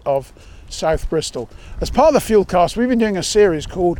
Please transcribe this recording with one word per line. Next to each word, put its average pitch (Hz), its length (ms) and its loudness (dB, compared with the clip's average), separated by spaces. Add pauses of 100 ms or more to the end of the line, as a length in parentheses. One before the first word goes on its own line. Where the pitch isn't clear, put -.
of 139 260 -2 (360)
South - 420 -4
Bristol. 147 380 -6 (320)
As - 100 -6
part 294 240 4
of 220 80 2
the 220 120 -2
Fuelcast, 185 420 2
we've 247 120 0
been 247 100 0
doing 214 180 0
a 170 60 -4
series 180 440 2
called 175 340 -2